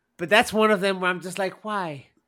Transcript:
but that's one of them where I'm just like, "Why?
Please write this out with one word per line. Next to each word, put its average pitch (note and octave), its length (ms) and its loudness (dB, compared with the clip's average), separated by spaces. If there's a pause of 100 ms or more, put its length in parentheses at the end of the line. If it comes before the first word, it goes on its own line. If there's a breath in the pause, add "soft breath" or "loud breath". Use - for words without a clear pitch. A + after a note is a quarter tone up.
(160)
but E3+ 120 -6
that's G#3 240 4
one G#3+ 200 4
of F#3+ 80 2
them G3 200 0
where F3+ 80 0
I'm F3+ 120 -2
just F3+ 180 -8
like, F#3+ 260 -4
"Why? F3+ 420 -6 (220)